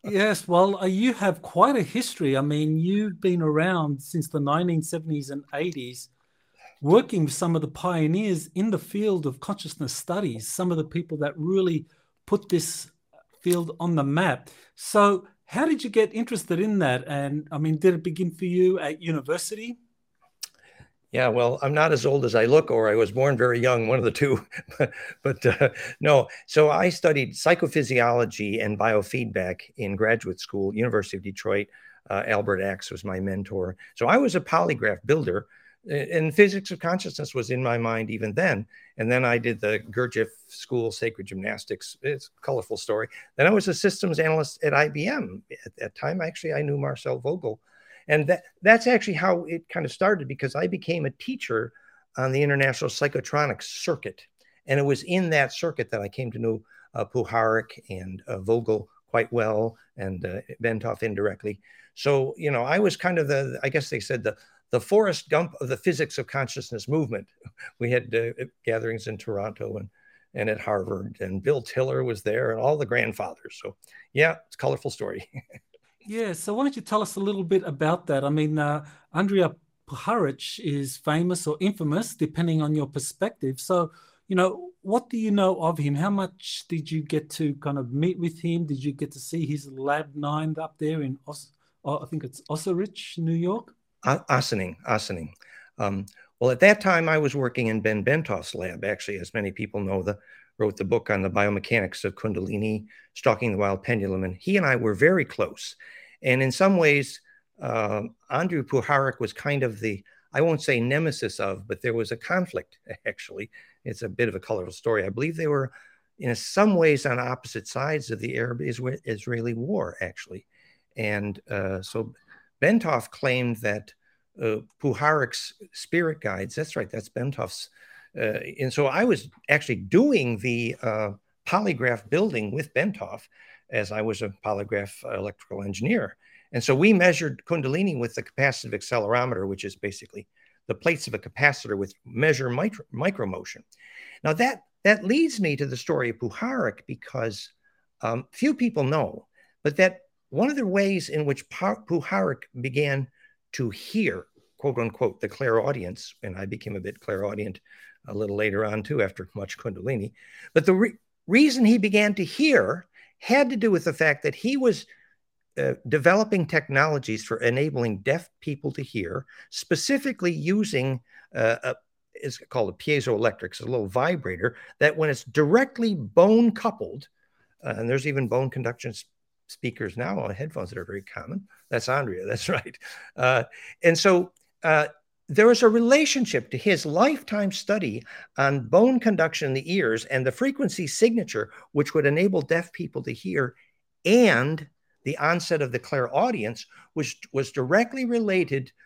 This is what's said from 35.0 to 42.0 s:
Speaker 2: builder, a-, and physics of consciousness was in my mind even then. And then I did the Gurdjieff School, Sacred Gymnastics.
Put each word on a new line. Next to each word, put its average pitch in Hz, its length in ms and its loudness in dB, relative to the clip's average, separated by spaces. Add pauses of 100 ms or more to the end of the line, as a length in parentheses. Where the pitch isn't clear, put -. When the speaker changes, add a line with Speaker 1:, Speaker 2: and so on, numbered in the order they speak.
Speaker 2:
builder, 113 420 0 (420)
a-, 147 240 -4
and 160 220 0
physics 196 360 4
of 175 80 -10
consciousness 170 540 -4
was 120 180 -4
in 127 120 -2
my 120 140 2
mind 113 340 -2
even 110 220 -4
then. 127 340 2 (300)
And 113 120 0
then 127 140 4
I 120 140 4
did 117 240 -2
the 107 180 0 (100)
Gurdjieff 117 380 0 (220)
School, 117 420 -4
Sacred 110 340 -6
Gymnastics. 101 760 -8